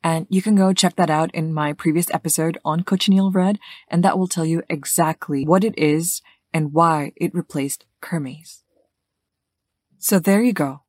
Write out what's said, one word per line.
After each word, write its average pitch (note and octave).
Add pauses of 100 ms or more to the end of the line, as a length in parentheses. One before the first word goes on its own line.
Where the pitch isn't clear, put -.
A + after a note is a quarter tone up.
and E3
you F#3+
can G#3+
go F#3+
check F3+
that E3+
out D#3
in D#3+
my D3+
previous D#3+
episode D#3+
on D#3+
cochineal F#3+
red, F#3+ (280)
and F3
that F#3+
will F#3
tell E3+
you E3
exactly D3+
what F#3
it A3+
is D#3+ (280)
and D3+
why D#3
it -
replaced C#3+ (160)
kermes. D3+ (1300)
So -
there G3
you B3
go. C#3+